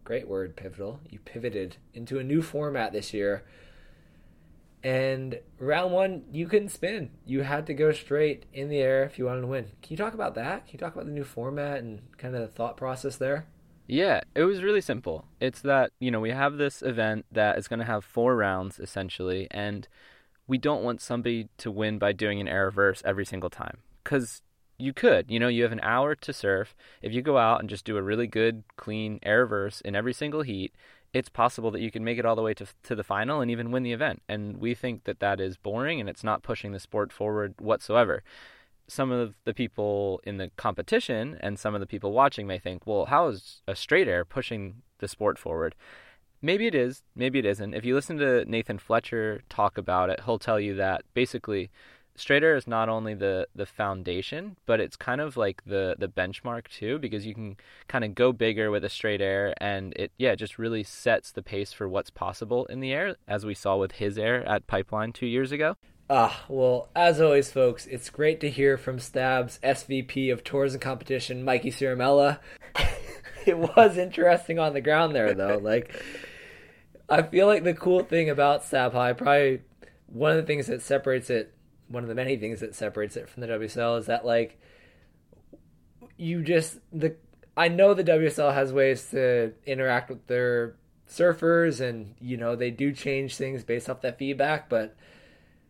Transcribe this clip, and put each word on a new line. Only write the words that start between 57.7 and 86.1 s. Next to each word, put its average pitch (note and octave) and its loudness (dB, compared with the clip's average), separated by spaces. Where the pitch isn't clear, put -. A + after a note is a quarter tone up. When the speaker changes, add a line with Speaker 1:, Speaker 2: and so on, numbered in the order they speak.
Speaker 2:
kinda A#2+ -2
go B2 4
bigger A2 2
with G2+ 0
a G2+ -2
straight G#2 -2
air, G2 0
and G2 -4
it, - -6
yeah, A#2+ 2
just G#2+ -8
really A2+ -2
sets - -2
the G2 -10
pace G2 -6
for G2+ -6
what's F#2 -4
possible G#2+ -4
in B2+ -10
the C3 -4
air, F3 -4
as G#2 -4
we G#2 -4
saw G2 0
with F#2+ 0
his G#2 -4
air A#2 0
at G#2 -2
Pipeline G#2+ -2
two B2+ -6
years B2+ 0
ago. D3+ 0
Speaker 1:
Ah, A#2 4
well, B2+ 2
as E3+ 6
always, C#3+ 6
folks, B2 4
it's - -10
great D#3 2
to D3 -2
hear C#3 4
from C3 -6
Stab's B2+ 0
S C3 2
V C3 -2
P C3 0
of A#2+ -2
Tours C#3 0
and C3 -6
Competition, B2+ -6
Mikey B2+ 2
Ciaramella. C#3 4
<laughs> - 0
It F3 4
was F3 8
interesting F3 2
on D#3 2
the C#3 -2
ground D3+ 4
there, G#2+ 4
though. G2 0
Like, G#2+ 0
I D#3 6
feel F3+ 6
like G#3 6
the F3 2
cool F3+ 4
thing E3 2
about C#3+ 4
Stab B2+ 2
High, B2 2
probably C3+ 4
one D3 2
of D#3+ 4
the D#3+ 2
things D3 -2
that B2+ -6
separates C3 0
it, A2+ -2
one A#2+ -8
of A#2 -8
the A2 -4
many C3 0
things G#2+ -6
that G#2+ -10
separates G#2 -6
it - -12
from - -14
the A#2 -8
W A2 -4
S G#2 -10
L A#2 2
is A2 -4
that, A#2+ -2
like, A#2 2